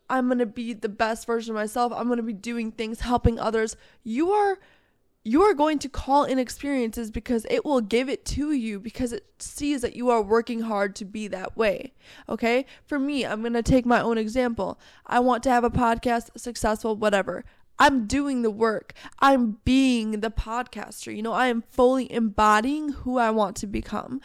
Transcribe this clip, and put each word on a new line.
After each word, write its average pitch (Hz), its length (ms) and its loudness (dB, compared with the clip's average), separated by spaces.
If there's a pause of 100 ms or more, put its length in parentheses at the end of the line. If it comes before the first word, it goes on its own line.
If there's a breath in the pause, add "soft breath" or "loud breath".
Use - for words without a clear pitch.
(100)
"I'm 262 180 2
gonna 247 160 2
be 233 300 -8
the 220 160 -6
best 220 360 -2
version 226 260 -4
of 214 40 -4
myself, 226 400 -2
I'm 233 120 -4
gonna 240 140 0
be 226 120 -6
doing 226 360 -6
things, 226 300 -8
helping 233 380 2
others," 220 380 -2 (280 soft breath)
you 277 260 0
are 403 280 2 (680 soft breath)
you 262 180 4
are 415 120 6
going 294 260 2
to 277 80 -10
call 277 360 2
in 262 140 0
experiences 240 720 -4
because 226 400 -2
it 240 140 0
will 277 160 2
give 233 280 0
it - 160 -6
to 294 280 -4
you 220 280 -4
because 240 320 -6
it - 140 -10 (120)
sees 285 440 -4
that - 140 -4
you 247 120 -2
are 233 140 4
working 226 380 0
hard 202 360 -2
to 208 80 -10
be 208 240 -8
that 185 280 -8
way, 208 360 0 (360 loud breath)
okay? 233 360 0 (220 loud breath)
For 294 120 -4
me, 269 280 -2
I'm 214 160 -4
gonna 233 200 -2
take 247 220 4
my 240 160 4
own 226 160 0
example. 220 640 -4 (260 soft breath)
I 247 140 2
want 247 220 2
to 269 80 2
have 240 140 4
a 233 60 2
podcast, 233 680 0
successful, 220 580 -2
whatever. 214 480 0 (360 soft breath)
I'm 269 260 6
doing 262 360 0
the 226 80 2
work. 214 420 0 (280 loud breath)
I'm 247 440 4
being 247 560 2
the 220 120 -4
podcaster. 226 800 -8
You 208 80 -8
know, 226 100 -4
I 247 140 2
am 233 160 0
fully 262 500 2
embodying 226 760 2
who 254 300 -4
I 226 120 2
want 220 280 0
to 208 100 -8
become. 220 560 -6